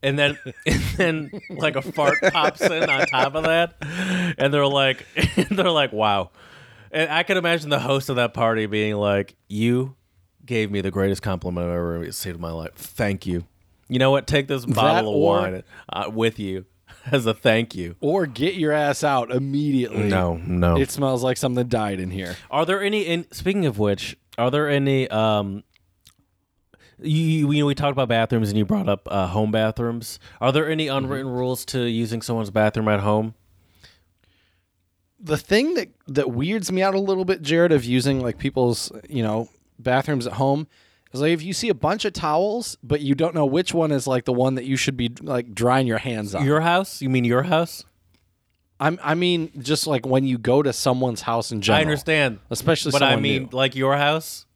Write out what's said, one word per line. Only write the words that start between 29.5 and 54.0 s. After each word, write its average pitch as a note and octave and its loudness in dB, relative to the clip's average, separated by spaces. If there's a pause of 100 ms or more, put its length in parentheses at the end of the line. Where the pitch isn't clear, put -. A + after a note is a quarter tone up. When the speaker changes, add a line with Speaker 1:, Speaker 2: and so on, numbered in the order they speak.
Speaker 1:
bathrooms. A2+ -2 (200)
Are B2 2
there D3+ 0
any D#3 -2
Speaker 2:
Mm-hmm. C3+ -2
Speaker 1:
unwritten C3+ -6
rules B2+ -4
to B2+ -4
using A2+ -2
someone's A2+ -2
bathroom G#2+ 2
at G#2 4
home? G#2+ 0 (1900)
Speaker 2:
The D3+ -2
thing C4+ 2
that, A#3 -4 (180)
that C#3 0
weirds F3 -2
me F#3 2
out F#3+ 2
a G3 2
little F#3+ 0
bit, F3+ -2
Jared, E3 4
of C3+ 4
using, B2+ 2
like, A#2+ -4
people's, B2+ 0 (160)
you C3 -4
know, A2 -2 (280)
bathrooms B2+ 0
at A#2 -8
home C#3 0 (460)
is, B2+ -4
like, D#3 2
if D#3+ -2
you F#3 -6
see A#3 -4
a F#3 2
bunch D#3+ -2
of G3 -4
towels, F#3 -2
but D3 -2
you C#3 0
don't D#3+ 0
know D3+ 2
which D3+ 0
one D#3+ 2
is, C3+ -2
like, B2+ 0
the B2+ 0
one C3 2
that B2+ -6
you C3+ -2
should C3 -2
be, A#2+ -2 (120)
like, B2 -4
drying B2 2
your A2+ 0
hands G#2+ -6
on. C#3+ -2
Speaker 1:
Your D3 2
house? F3 0
You C3+ -2
mean C3 2
your A#2+ 2
house? E3+ -2 (960)
Speaker 2:
I'm, D#3 0
I D3 0
mean, E3+ 0
just, C3+ -2
like, C#3 0
when C3+ 4
you B2+ 0
go B2 4
to C3+ 0
someone's B2+ 0
house A#2 -2
in G#2+ -4
general. G#2 4
Speaker 1:
I D#3+ 6
understand. D3 0 (100)
Speaker 2:
Especially D3+ 0
Speaker 1:
But C#3 4
I C#3 6
Speaker 2:
someone C#3 2
Speaker 1:
mean, C#3 0
Speaker 2:
new. C3 -12
Speaker 1:
like, C3 0
your C3+ 2
house? D3+ -2